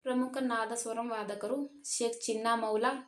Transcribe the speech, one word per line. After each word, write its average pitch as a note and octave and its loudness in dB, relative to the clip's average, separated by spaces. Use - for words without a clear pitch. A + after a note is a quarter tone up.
ಪ್ರಮುಖ B3+ 0
ನಾದಸ್ವರಂ A#3 0
ವಾದಕರು G#3+ -4
ಶೇಖ್ A#3 0
ಚಿನ್ನಾ A3+ 2
ಮೌಲಾ A3+ 2